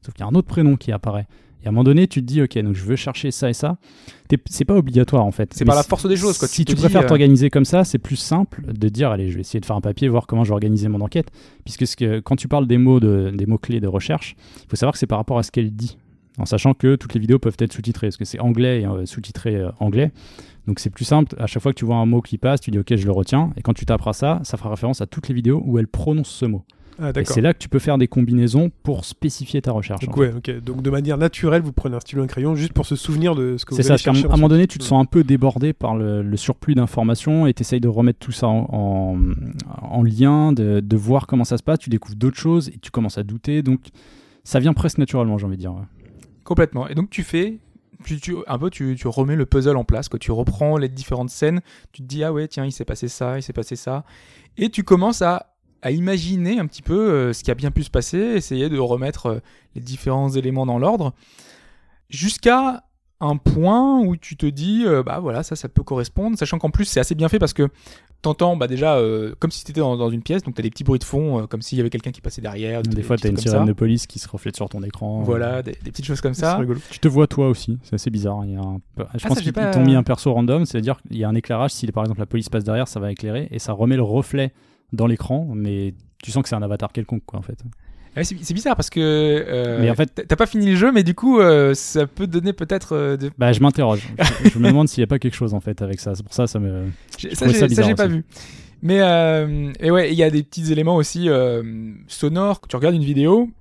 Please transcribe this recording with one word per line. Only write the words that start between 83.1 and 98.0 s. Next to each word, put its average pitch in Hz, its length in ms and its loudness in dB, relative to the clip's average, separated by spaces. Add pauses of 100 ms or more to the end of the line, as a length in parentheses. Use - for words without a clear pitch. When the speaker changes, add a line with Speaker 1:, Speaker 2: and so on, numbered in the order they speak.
Speaker 1:
éclairer 107 400 -8
et 110 80 -8
ça 113 140 -6
remet 117 220 2
le 127 80 2
reflet 135 480 -2 (420)
dans 113 140 0
l'écran, 131 460 -2
mais 101 400 -4 (300)
tu 113 80 -14
sens 135 120 0
que - 60 -6
c'est 117 60 -4
un 107 80 -4
avatar 104 280 -4
quelconque, 113 340 -6
quoi, - 140 -12
en 90 40 -10
fait. - 200 -14 (540)
Speaker 2:
Ouais, 170 80 -2
c'est, 185 160 -8
c'est 170 120 -8
bizarre 226 220 0
parce - 140 -2
que, 170 100 -2
euh, 151 800 0
Speaker 1:
Mais 117 100 4
en 120 60 2
fait 156 180 0
Speaker 2:
t'as, - 100 -8
t'as - 120 2
pas 226 100 4
fini 208 240 0
le 190 60 6
jeu, 220 160 6
mais 220 100 6
du 170 140 2
coup, 247 240 4
euh, 147 340 8
ça 147 340 0
peut 190 200 -6
donner 175 240 0
peut-être, 180 420 -4
euh, 143 220 0
de 139 220 -6
Speaker 1:
Bah, 123 160 4
je 107 80 4
m'interroge. 127 440 4 (380)
Je, 127 60 10
je 113 100 2
me 120 80 4
demande 147 220 4
s'il - 100 -4
y 120 60 2
a - 20 -12
pas 135 100 0
quelque 123 200 -2
chose, 110 160 -2
en 101 80 -4
fait, 107 200 -8
avec 98 200 -6
ça. 101 120 -6
C'est 98 100 -8
pour - 100 -18
ça, 120 120 0
ça 110 140 -4
me, 95 280 -4 (300)
Speaker 2:
J'ai, - 120 -12
Speaker 1:
je - 60 -8
Speaker 2:
ça, - 100 -2
Speaker 1:
trouvais - 80 6
Speaker 2:
j'ai, 220 60 4
Speaker 1:
ça - 20 -
Speaker 2:
ça, - 60 6
Speaker 1:
bizarre 208 200 4
Speaker 2:
j'ai 214 80 4
pas 202 120 2